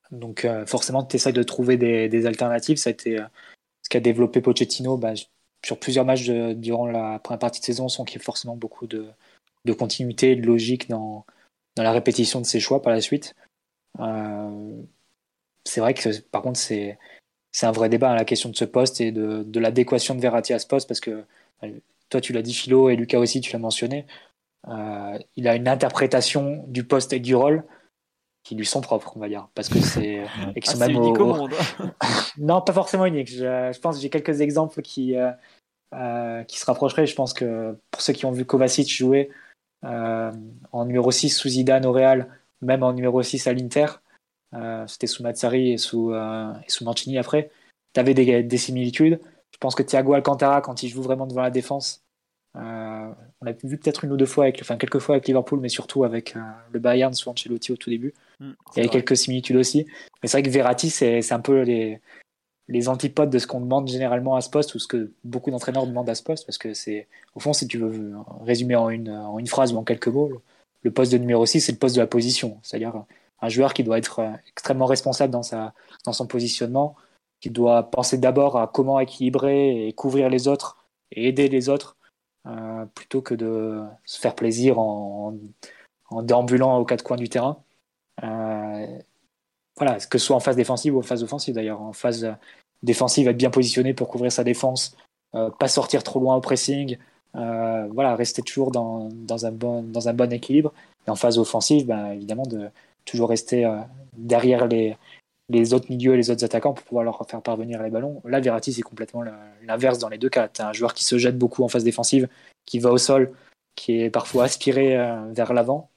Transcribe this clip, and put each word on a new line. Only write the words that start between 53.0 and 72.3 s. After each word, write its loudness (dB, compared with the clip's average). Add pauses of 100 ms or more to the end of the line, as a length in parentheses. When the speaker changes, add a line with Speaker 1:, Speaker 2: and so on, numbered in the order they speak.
Speaker 1:
on -14
l'a -6 (120)
vu -8
peut-être -2
une -2
ou -2
deux 6
fois 4
avec, 2
enfin, -6
quelques 0
fois 2
avec 0
Liverpool, 2
mais -4
surtout -2
avec, -2
euh, -8 (320)
le -4
Bayern 2
sous -6
Ancelotti -6
au -4
tout -10
début. -4 (260)
Speaker 3:
Mm, -18
Speaker 1:
Il -14
y -18 (180)
Speaker 3:
c'est -2
Speaker 1:
avait 2
Speaker 3:
vrai. 2
Speaker 1:
quelques 2
similitudes 0
aussi. 4 (360)
Mais -6
c'est 2
vrai 4
que 0
Verratti, 2
c'est, 2
c'est -2
un 0
peu 4
les, 0 (680)
les 0
antipodes 0
de 2
ce 0
qu'on -6
demande 0
généralement 0
à 0
ce -8
poste, 0
ou -6
ce -8
que -4 (120)
beaucoup -6
d'entraîneurs -2
demandent -4
à -2
ce -10
poste, -6
parce -12
que -10
c'est, -8 (280)
au -14
fond, 0
si -2
tu -6
veux -6 (260)
résumer 0
en 4
une, -6
en -10
une -8
phrase 2
ou -2
en -4
quelques -2
mots, 0
le, -10 (420)
le 0
poste 2
de 6
numéro 4
six, 4
c'est 0
le -6
poste 2
de 4
la 4
position. -2